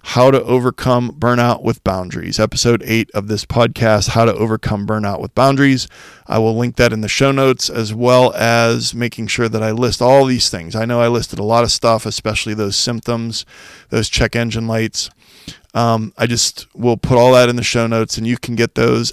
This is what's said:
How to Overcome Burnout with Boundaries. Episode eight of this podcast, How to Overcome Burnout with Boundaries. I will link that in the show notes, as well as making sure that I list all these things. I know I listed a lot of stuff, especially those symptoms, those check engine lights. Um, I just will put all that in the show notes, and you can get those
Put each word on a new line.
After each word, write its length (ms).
How 280
to 120
Overcome 680
Burnout 500
with 220
Boundaries. 560
Episode 460
eight 260
of 160
this 160
podcast, 640
How 140
to 100
Overcome 520
Burnout 340
with 140
Boundaries. 540
I 120
will 180
link 200
that 160
in 100
the 60
show 240
notes, 360
as 240
well 420
as 600
making 320
sure 220
that 140
I 100
list 280
all 240
these 240
things. 260
I 120
know 140
I 80
listed 300
a 60
lot 200
of 60
stuff, 360
especially 480
those 220
symptoms, 680
those 180
check 260
engine 320
lights. 440
Um, 420
I 100
just 480
will 220
put 200
all 180
that 140
in 80
the 60
show 240
notes, 320
and 80
you 120
can 180
get 180
those 380